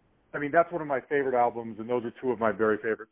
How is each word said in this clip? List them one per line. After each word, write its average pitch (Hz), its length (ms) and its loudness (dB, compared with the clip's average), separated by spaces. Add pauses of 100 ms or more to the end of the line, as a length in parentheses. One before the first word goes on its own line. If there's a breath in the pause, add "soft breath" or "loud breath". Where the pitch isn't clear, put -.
(340)
I 151 40 -4
mean, 143 140 -4
that's 170 200 4
one 170 80 -4
of 151 80 -6
my 131 140 0
favorite 135 360 0
albums, 117 420 0
and 113 80 -8
those 123 180 0
are 117 160 -6
two 131 80 0
of 110 100 -2
my 113 100 4
very 107 280 2
favorite 110 340 -4